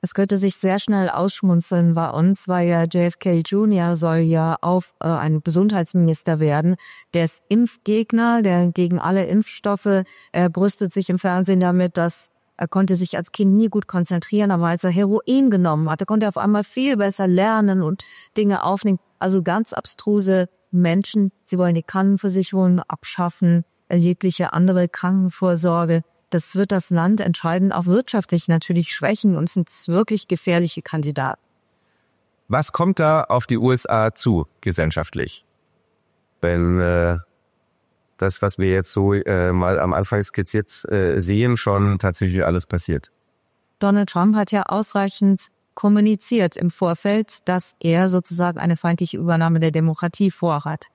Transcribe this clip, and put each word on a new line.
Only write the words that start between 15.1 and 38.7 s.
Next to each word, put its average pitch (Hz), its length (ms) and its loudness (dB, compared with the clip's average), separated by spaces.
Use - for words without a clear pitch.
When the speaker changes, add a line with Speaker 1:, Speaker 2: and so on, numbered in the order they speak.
Speaker 1:
genommen 160 400 2
hatte, 156 160 -4
konnte 214 200 0
er 208 40 0
auf - 80 -8
einmal 208 280 0
viel 262 320 -2
besser 196 280 0
lernen 196 560 2
und 170 220 -4
Dinge 202 280 0
aufnehmen. 196 360 0
Also 190 260 0
ganz 185 280 -2
abstruse 190 760 -2
Menschen. 185 600 2
Sie 185 120 -4
wollen 175 180 2
die 165 80 -2
Krankenversicherung 190 1000 0
abschaffen, 175 840 0
jegliche 175 600 0
andere 180 380 2
Krankenvorsorge. 175 1120 0
Das - 260 -2
wird 196 160 0
das 190 180 -2
Land 180 320 2
entscheidend 180 540 0
auch 175 100 -2
wirtschaftlich 185 600 0
natürlich 170 440 0
schwächen 196 460 0
und 156 120 -2
sind 180 200 -2
wirklich 202 400 -2
gefährliche 170 540 -2
Kandidaten. 143 580 -6
Speaker 2:
Was 131 240 0
kommt 185 260 0
da 156 280 2
auf 120 200 0
die 117 140 0
U 123 120 2
S 127 140 2
A 110 300 0
zu, 87 320 0
gesellschaftlich? - 880 -4
Wenn, 87 380 2
äh, 87 400 0
das, 95 240 -2
was 101 160 -2
wir 95 140 0